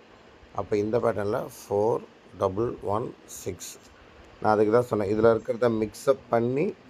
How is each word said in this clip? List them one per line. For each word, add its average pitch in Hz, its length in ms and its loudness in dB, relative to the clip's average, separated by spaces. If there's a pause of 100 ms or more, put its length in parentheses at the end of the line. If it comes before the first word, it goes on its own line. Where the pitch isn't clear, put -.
(540)
அப்போ 101 220 -4
இந்த 107 220 0
பேட்டர்ன்ல 110 500 -2
ஃபோர் 113 520 0 (380)
டபுள் 104 440 -2
ஒன் 107 320 -4 (120)
சிக்ஸ். - 520 -12 (640)
நான் 107 100 4
அதுக்கு 107 200 4
தான் 120 100 6
சொன்னேன், 107 260 -2
இதுல 107 180 4
இருக்கிறத 113 440 2
மிக்ஸ்அப் 110 480 -2 (120)
பண்ணி 127 440 0 (140)